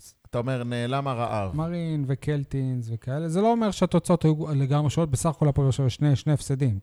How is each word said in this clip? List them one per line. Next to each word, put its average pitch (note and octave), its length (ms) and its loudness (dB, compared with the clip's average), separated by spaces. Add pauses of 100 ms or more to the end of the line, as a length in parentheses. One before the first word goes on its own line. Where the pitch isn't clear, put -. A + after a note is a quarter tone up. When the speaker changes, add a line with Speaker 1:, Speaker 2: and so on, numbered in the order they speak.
(300)
Speaker 1:
אתה B2 80 -4
אומר, B2 260 -2
נעלם A#2+ 440 -4
הרעב. A2 480 -4
Speaker 2:
מרין E3 520 -2
וקלטינס C3+ 840 -4
וכאלה. C#3 380 -6
זה F3 120 0
לא A3+ 100 4
אומר A3+ 200 2
שהתוצאות F3 520 2
היו D#3 320 2
לגמרי C#3 340 2
שונות, D#3+ 220 0
בסך D#3+ 180 0
הכל D3+ 200 2
הפועל C#3 160 2
באר C3+ 60 4
שבע C3 180 2
שני, C#3+ 260 2
שני - 180 0
הפסדים, C3 500 0